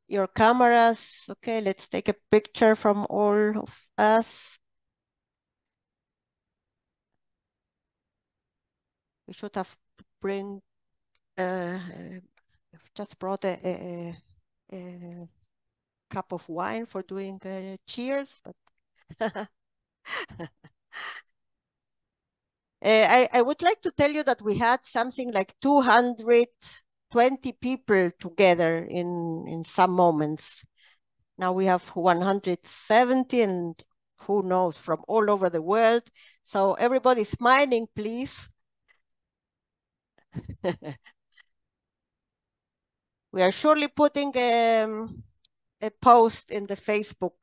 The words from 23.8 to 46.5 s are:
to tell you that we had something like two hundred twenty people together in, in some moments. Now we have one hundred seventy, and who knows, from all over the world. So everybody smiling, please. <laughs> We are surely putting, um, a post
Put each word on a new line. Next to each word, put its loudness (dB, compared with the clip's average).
to -6
tell 0
you -4
that -2
we -4
had 0
something -6
like -4
two 4
hundred 4
twenty 0
people 0
together 2
in, -8
in -10
some 0
moments. -2
Now -2
we -2
have 2
one 2
hundred -2
seventy, 2
and -4
who 0
knows, 0
from -6
all 2
over 2
the -4
world. 2
So 0
everybody 2
smiling, 2
please. -10
<laughs> -10
We -2
are 4
surely 2
putting, 0
um, 0
a -6
post 4